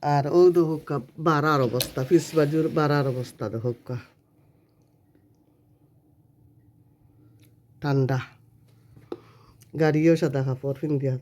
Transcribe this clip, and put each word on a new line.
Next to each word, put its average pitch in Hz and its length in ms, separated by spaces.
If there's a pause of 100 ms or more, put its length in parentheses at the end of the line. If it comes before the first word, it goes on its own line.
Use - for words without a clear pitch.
আর 143 240
ও 175 240
দো 170 140
হোক্কা 156 340 (200)
বাড়ার 151 420
অবস্থা, 123 420
পিস 160 220 (100)
বাজুর 156 340
বাড়ার 147 380
অবস্থা 123 420
দো 110 100
হোক্কা। 123 380 (3750)
ঠান্ডা। 135 380 (1600)
গাড়িও 156 360
সাদা 139 280
কাপড় 135 380
পিন্দিয়া 135 400